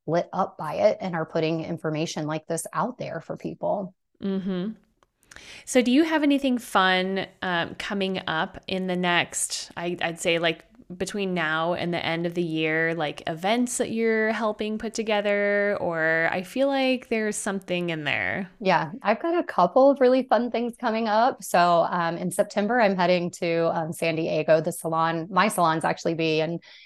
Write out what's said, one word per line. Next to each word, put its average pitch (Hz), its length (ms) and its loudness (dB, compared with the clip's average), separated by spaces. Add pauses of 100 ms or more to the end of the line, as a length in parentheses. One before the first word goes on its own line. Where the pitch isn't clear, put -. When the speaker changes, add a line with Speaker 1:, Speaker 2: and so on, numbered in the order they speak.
Speaker 1:
lit 165 260 0
up 196 260 -2
by 156 160 -8
it 202 260 2
and 180 160 -4
are 160 100 -2
putting 160 380 -2
information 156 640 -4
like 151 180 -6
this 165 260 -6
out 220 260 -4
there 156 220 -8
for - 160 -10
people. 175 580 -6 (280)
Speaker 2:
Mm-hmm. 190 500 -4 (920)
So 254 180 4
do 233 80 0
you 285 140 6
have 320 180 2
anything 277 360 2
fun, 185 680 2 (160)
um, 175 320 -2
coming 190 540 -4
up 160 400 -4
in 185 180 -2
the 180 100 -2
next, - 800 -2
I, 175 240 -4
I'd 165 200 -4
say, 170 180 2
like, 160 260 -2 (340)
between 190 360 -4
now 160 400 0
and 175 180 -2
the 165 140 -4
end 165 200 -2
of 170 80 -4
the 170 100 -2
year, 160 500 0
like, 151 320 -4
events 208 520 -2
that - 120 -2
you're 220 400 2
helping 214 480 -4
put 220 160 -8
together? 202 840 2
Or 165 500 2
I 185 120 -2
feel 254 260 0
like 262 400 0
there's 220 260 -2
something 180 560 -4
in 156 140 -6
there. 113 440 -2 (120)
Speaker 1:
Yeah, 160 320 2 (100)
I've 220 180 2
got 339 160 0
a 339 60 2
couple 269 480 6
of 277 100 0
really 254 220 6
fun 233 300 2
things 233 280 -4
coming 226 280 0
up. 226 340 2
So, 170 480 4
um, 170 260 0
in 175 140 -4
September, 208 500 0
I'm 196 160 4
heading 175 360 2
to, 165 440 0
um, 165 160 -4
San 165 220 -2
Diego. 160 460 2
The 165 100 -2
salon, 165 580 -2
my 190 200 2
salon's 165 360 2
actually 170 300 -2
being 160 460 0 (260)